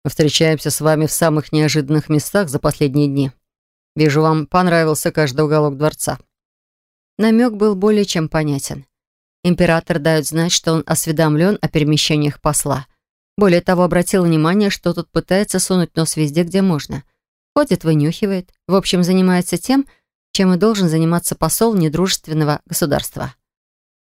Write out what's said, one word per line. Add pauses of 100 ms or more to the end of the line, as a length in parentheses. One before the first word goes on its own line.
"Мы
встречаемся
с
вами
в
самых
неожиданных
местах
за
последние
дни. (640)
Вижу,
вам
понравился
каждый
уголок
дворца". (1000)
Намек
был
более
чем
понятен. (580)
Император
дает
знать,
что
он
осведомлен
о
перемещениях
посла. (520)
Более
того,
обратил
внимание,
что
тот
пытается
сунуть
нос
везде,
где
можно. (520)
Ходит,
вынюхивает, (160)
в
общем,
занимается
тем, (440)
чем
и
должен
заниматься
посол
недружественного
государства. (760)